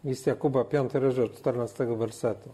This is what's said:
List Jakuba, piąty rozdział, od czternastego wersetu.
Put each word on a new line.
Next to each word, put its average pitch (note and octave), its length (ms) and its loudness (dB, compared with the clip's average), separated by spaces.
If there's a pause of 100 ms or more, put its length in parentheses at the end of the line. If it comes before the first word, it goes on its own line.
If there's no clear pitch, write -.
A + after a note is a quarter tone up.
List C3 220 -2
Jakuba, C3 360 2
piąty C3+ 360 0
rozdział, B2+ 260 4
od G2+ 80 -6
czternastego A#2+ 600 -2
wersetu. A2+ 580 -4